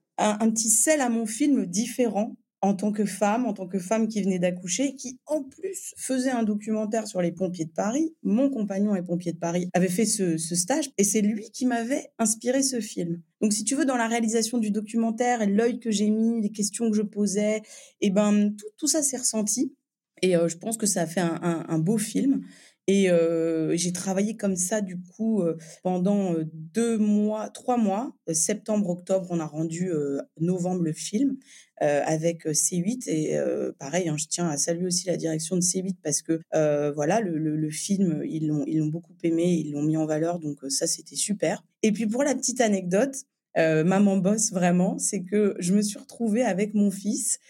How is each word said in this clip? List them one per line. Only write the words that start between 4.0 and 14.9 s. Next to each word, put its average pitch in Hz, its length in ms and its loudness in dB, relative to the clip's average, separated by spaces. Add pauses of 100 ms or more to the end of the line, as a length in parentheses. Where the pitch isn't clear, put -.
qui 220 140 -2
venait 185 180 0
d'accoucher, 180 560 -2
qui 254 300 -14
en 302 180 -2
plus 370 540 -12
faisait 262 320 -2
un 240 140 0
documentaire 214 640 -2
sur 180 140 -4
les 175 120 0
pompiers 175 320 -4
de 160 60 -12
Paris. 254 520 0
Mon 233 260 4
compagnon 208 460 0
est 180 80 -2
pompier 175 300 -4
de - 40 -12
Paris, 180 360 -2
avait 185 160 4
fait 220 160 2
ce, 180 320 0
ce 160 180 -4
stage, 285 420 0
et 202 60 6
c'est 208 160 2
lui 208 320 0
qui - 140 -4
m'avait 240 540 -2
inspiré 233 440 2
ce 254 160 -2
film. 175 420 -4 (200)
Donc, 214 100 4
si 208 140 -2
tu 269 100 0
veux, 302 80 2
dans 262 140 2
la 233 100 2
réalisation 226 520 0
du 214 120 0
documentaire, 226 720 0